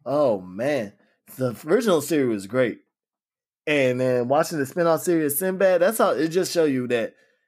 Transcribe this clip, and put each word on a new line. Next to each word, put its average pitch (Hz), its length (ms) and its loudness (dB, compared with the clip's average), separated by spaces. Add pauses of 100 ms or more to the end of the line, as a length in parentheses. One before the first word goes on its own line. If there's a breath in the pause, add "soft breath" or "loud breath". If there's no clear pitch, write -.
"Oh, 127 360 0
man." 104 520 -6 (440)
The 123 180 -4 (100)
original 185 360 2
series 139 320 0
was 98 140 -6
great. 117 320 -2 (880)
And 135 320 2
then 123 280 0
watching 156 320 0
the 135 80 -2
spin-off 165 340 0
series, 156 380 0
Sinbad, 185 420 2
that's 214 160 2
how, 202 140 4
it 139 160 0
just 170 260 -2
show 170 120 2
you 127 240 0
that 117 260 -2 (320)